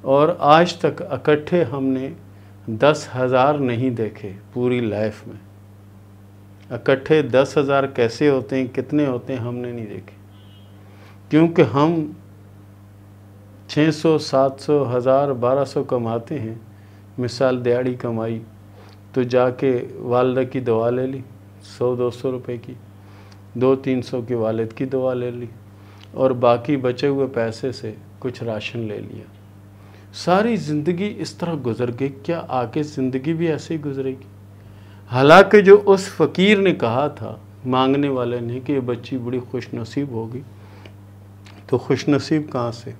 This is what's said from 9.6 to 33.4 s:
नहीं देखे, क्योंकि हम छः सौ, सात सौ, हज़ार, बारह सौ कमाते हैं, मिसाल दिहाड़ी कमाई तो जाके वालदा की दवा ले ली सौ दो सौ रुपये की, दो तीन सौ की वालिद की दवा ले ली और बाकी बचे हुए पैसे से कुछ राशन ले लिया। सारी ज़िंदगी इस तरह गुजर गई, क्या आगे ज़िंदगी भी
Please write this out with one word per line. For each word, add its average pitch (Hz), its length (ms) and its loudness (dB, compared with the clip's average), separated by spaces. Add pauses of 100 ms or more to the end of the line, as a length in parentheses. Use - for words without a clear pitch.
नहीं 113 160 -10
देखे, - 280 -16 (1160)
क्योंकि 165 320 4
हम 151 520 0 (1500)
छः 151 220 2
सौ, 156 280 2
सात 135 400 0
सौ, 147 260 2
हज़ार, 131 500 2
बारह 127 300 0
सौ 135 180 -4
कमाते 117 520 -4
हैं, 113 240 -8 (600)
मिसाल 127 400 0
दिहाड़ी 123 360 0
कमाई 113 460 -6 (720)
तो 131 100 2
जाके 123 500 2 (260)
वालदा 127 440 0
की 127 160 -6
दवा 117 280 0
ले 127 180 -2
ली 131 160 -8 (460)
सौ 123 260 -2
दो 123 160 -2
सौ 127 200 -6
रुपये 123 260 -8
की, 120 200 -16 (760)
दो 131 220 4
तीन 131 260 -2
सौ 127 180 -6
की 120 140 -4
वालिद 110 380 -2
की 135 140 -6
दवा 131 280 -2
ले 123 160 -6
ली 120 180 -12 (680)
और 131 200 2
बाकी 120 440 2
बचे 123 280 -2
हुए 139 220 0
पैसे 117 440 -4
से 107 220 -10 (260)
कुछ 127 220 -8
राशन 113 380 -6
ले 107 180 -6
लिया। 107 320 -16 (840)
सारी 202 420 0
ज़िंदगी 156 500 -2
इस - 320 -8
तरह 170 180 -4
गुजर 123 340 -4
गई, 135 180 -4
क्या 165 300 -6
आगे 127 440 -4
ज़िंदगी 135 500 -4
भी 165 160 -2